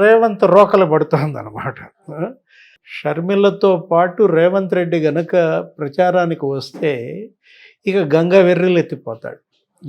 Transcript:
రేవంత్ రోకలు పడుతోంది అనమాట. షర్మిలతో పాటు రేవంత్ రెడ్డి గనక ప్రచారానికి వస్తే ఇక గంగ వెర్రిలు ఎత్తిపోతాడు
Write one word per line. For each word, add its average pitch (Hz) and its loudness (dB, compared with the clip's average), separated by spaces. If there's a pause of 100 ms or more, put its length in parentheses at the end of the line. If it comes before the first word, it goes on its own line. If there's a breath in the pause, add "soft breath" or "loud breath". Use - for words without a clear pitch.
రేవంత్ 220 2
రోకలు 196 4
పడుతోంది 151 -2
అనమాట. 107 -12 (1200 soft breath)
షర్మిలతో 190 0 (200)
పాటు 175 2 (140)
రేవంత్ 185 0
రెడ్డి 170 -2
గనక 165 -4 (460)
ప్రచారానికి 170 -2
వస్తే 139 -6 (960 soft breath)
ఇక 190 0 (180)
గంగ 170 2 (160)
వెర్రిలు 175 0
ఎత్తిపోతాడు - -14 (480)